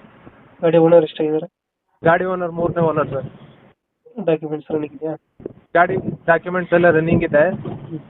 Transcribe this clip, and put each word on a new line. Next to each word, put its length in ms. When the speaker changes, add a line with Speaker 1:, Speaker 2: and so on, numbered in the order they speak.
Speaker 1:
ಗಾಡಿ 160
ಓನರ್ 260
ಎಷ್ಟಾಗಿದ್ದಾರೆ? 420
Speaker 2:
ಗಾಡಿ 200
ಓನರ್ 280
ಮೂರನೇ 300
ಓನರ್ 260
ಸರ್. 180
Speaker 1:
ಡಾಕ್ಯುಮೆಂಟ್ಸ್ 440
ರನ್ನಿಂಗ್ 240
ಇದೆಯಾ? 220
Speaker 2:
ಗಾಡಿ 220
ಡಾಕ್ಯುಮೆಂಟ್ಸ್ 480
ಎಲ್ಲ 160
ರನ್ನಿಂಗ್ 340
ಇದೆ. 260
Speaker 1:
ಹ್ಮ್. 480